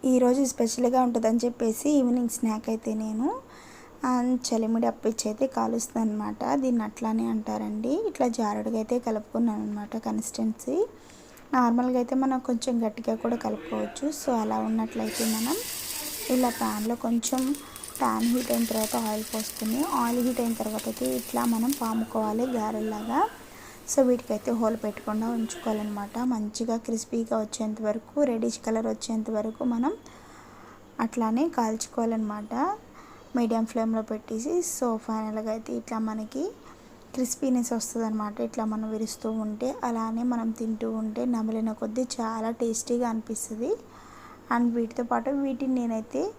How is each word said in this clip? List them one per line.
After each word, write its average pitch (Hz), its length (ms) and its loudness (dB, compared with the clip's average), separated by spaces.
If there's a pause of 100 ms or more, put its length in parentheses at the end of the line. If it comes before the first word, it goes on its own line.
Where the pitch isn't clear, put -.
ఈరోజు 254 380 6
స్పెషల్‌గా 240 580 2
ఉంటుందని 233 400 4
చెప్పేసి 233 480 0
ఈవినింగ్ 247 440 4
స్నాక్ 220 340 0
అయితే 226 260 -2
నేను, 220 340 0 (760)
ఆ, 254 60 2 (320)
చలిమిడి 226 440 2
అప్పిచ్చి 226 400 0
అయితే 214 200 0
కాలుస్తాను 226 580 0
అనమాట. 214 380 -2 (180)
దీన్ని 247 240 2
అట్లానే 220 420 0
అంటారండి. 220 680 -2 (140)
ఇట్లా 277 220 2
జారుడుగా 220 520 0
అయితే 220 180 0
కలుపుకున్నాను 220 680 0
అనమాట 208 340 -6
కన్సిస్టెన్సీ. 220 800 -2 (760)
నార్మల్గా 247 480 4
అయితే 247 140 0
మనం 269 260 2
కొంచెం 247 420 0
గట్టిగా 226 340 0
కూడా 233 200 0
కలుపుకోవచ్చు. 214 680 -4 (100)
So - 180 -2
అలా 220 260 2
ఉన్నట్లయితే 220 720 0
మనం 233 240 0 (760)
ఇలా 247 280 4
ప్యాన్‌లో 220 400 0
కొంచెం 233 440 2 (540)
ప్యాన్ 226 320 2
హీట్ 247 240 2
అయిన 233 140 4
తర్వాత 220 360 0
ఆయిల్ 214 240 -2
పోసుకుని, 220 540 -2 (160)
ఆయిల్ 240 260 2
హీట్ 240 200 2
అయిన 233 120 2
తర్వాత 214 320 -4
అయితే 226 300 -2
ఇట్లా 240 300 -2
మనం 233 300 2
పాముకోవాలి 220 760 0
గారెల్లాగా. 220 680 0 (680)
So - 140 4
వీటికైతే 240 500 2
హోల్ 226 240 2
పెట్టకుండా 214 540 -2
ఉంచుకోవాలన్నమాట. 214 840 -2 (120)
మంచిగా 226 520 0
క్రిస్పీగా 226 600 -2
వచ్చేంత 214 440 -2
వరకు, 220 320 -2 (100)
రెడ్డిష్ 233 360 0
కలర్ 226 260 0
వచ్చేంత 220 440 -2
వరకు 220 340 -2
మనం 247 280 2 (1080)
అట్లానే 233 440 2 (120)
కాల్చుకోవాలన్నమాట 220 960 0 (840)
మీడియం 226 320 4
ఫ్లేమ్‌లో 220 360 0
పెట్టేసి. 220 520 -4 (140)
So - 180 0 (120)
ఫైనల్గా 220 540 -2
అయితే 220 280 -6
ఇట్లా 226 180 -6 (100)
మనకి 220 360 -4 (680)
క్రిస్పీనెస్ 254 600 0
వస్తుందన్నమాట, 220 640 -2 (120)
ఇట్లా 220 160 -4
మనం 214 300 -2
విరుస్తూ 220 340 -4 (160)
ఉంటే. 214 240 -2 (200)
అలానే 226 440 0
మనం 226 180 0
తింటూ 226 380 -2 (140)
ఉంటే 220 200 -2 (140)
నమిలిన 220 360 0 (100)
కొద్దీ 226 220 -2 (120)
చాలా 226 340 -2 (120)
టేస్టీగా 240 460 0
అనిపిస్తుంది. 226 600 -4 (800)
And 240 180 4 (100)
వీటితో 233 360 -2
పాటు 233 180 0 (140)
వీటిని 269 300 0
నేనైతే 233 500 -2 (140)